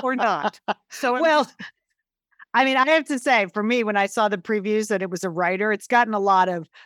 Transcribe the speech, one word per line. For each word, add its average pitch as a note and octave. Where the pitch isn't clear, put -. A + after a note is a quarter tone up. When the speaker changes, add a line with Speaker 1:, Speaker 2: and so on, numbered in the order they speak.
Speaker 1:
or B3+
not? G#3
Speaker 2:
<laughs> -
Speaker 1:
So B3
I'm C#4
Speaker 2:
Well, D4+
Speaker 1:
just -
Speaker 2:
I B3
mean, C4+
I C4
have D#4
to C#4
say, A#3
for G#3+
me, A#3
when G#3
I G3
saw G#3+
the G3+
previews G#3+
that G3
it F#3+
was F3
a F#3+
writer, F#3
it's G3+
gotten A#3+
a G#3
lot F#3+
of, F3